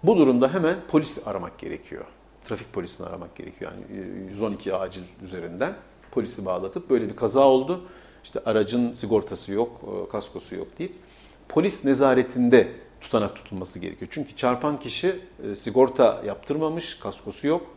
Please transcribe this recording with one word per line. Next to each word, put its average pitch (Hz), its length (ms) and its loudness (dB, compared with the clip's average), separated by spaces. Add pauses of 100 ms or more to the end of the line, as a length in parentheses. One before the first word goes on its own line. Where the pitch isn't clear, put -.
Bu 196 140 6
durumda 135 360 6
hemen 175 220 2 (120)
polis - 400 0
aramak 92 320 -8
gerekiyor. - 460 -12 (400)
Trafik - 280 -10
polisini 87 340 -8
aramak 87 280 -12
gerekiyor. - 360 -12
Yani, 98 300 -12
e, 95 280 -10
yüz 101 120 -8
on 110 100 0
iki 98 240 -4
acil 92 280 -6 (200)
üzerinden 92 500 -6 (380)
polisi 104 340 -6
bağlatıp 95 440 -6
böyle 113 200 2
bir - 60 -10
kaza 123 320 4
oldu. 135 340 4 (420)
İşte - 220 -8
aracın 113 480 2
sigortası 101 600 -2
yok, 120 300 -2
e, 95 260 -8
kaskosu - 460 -10
yok 90 120 -8 (120)
deyip 180 140 -8 (560)
polis 165 360 0
nezaretinde 127 800 6 (340)
tutanak 107 340 0
tutulması 92 440 -10
gerekiyor. - 340 -10
Çünkü - 220 -8
çarpan 131 440 -2
kişi, 180 360 -2 (360)
e, 98 40 -6
sigorta 120 720 4
yaptırmamış, 156 720 -4
kaskosu - 480 -8
yok. 170 140 2 (160)